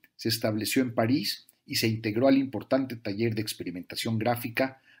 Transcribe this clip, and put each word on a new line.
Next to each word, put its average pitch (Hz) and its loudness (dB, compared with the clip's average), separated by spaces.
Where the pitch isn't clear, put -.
se - -2
estableció 110 0
en 120 -4
París 127 0
y 113 -6
se 117 2
integró 110 2
al 135 6
importante 127 -2
taller 110 -2
de 110 0
experimentación 92 -6
gráfica 120 -2